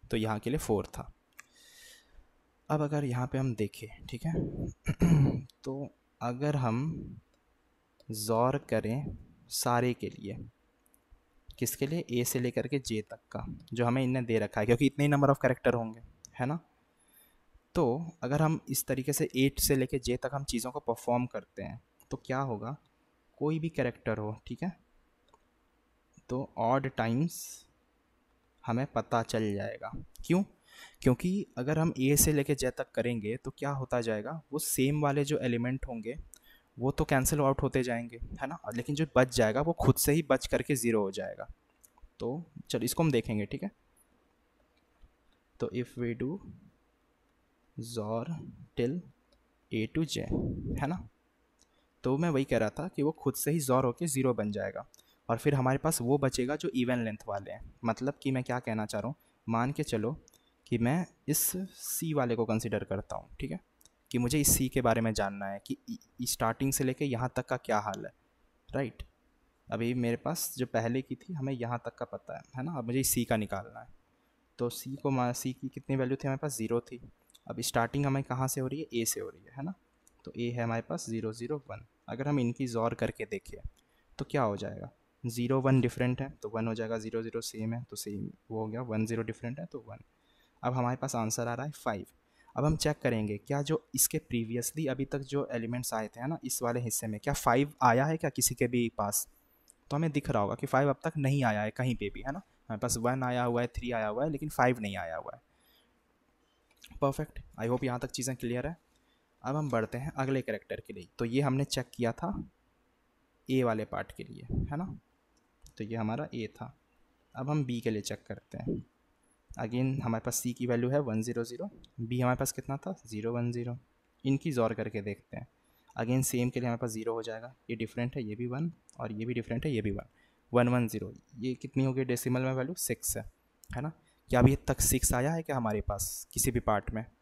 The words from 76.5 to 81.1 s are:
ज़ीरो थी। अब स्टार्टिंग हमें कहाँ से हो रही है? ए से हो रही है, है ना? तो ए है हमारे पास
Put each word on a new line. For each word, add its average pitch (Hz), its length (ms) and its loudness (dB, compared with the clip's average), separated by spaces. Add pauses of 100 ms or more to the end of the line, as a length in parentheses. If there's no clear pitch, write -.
ज़ीरो 117 240 2
थी। 120 200 -14 (500)
अब 117 100 -6
स्टार्टिंग 127 460 2
हमें 135 160 2
कहाँ 131 260 -2
से 135 120 -2
हो 131 60 0
रही 143 140 -4
है? 165 140 -6
ए 117 100 2
से 107 160 -2
हो 95 80 -6
रही 90 160 -16
है, - 120 -20
है 135 60 -8
ना? 185 120 -6 (500)
तो - 120 -12
ए 120 140 -2
है 120 120 -2
हमारे 113 200 0
पास - 280 -6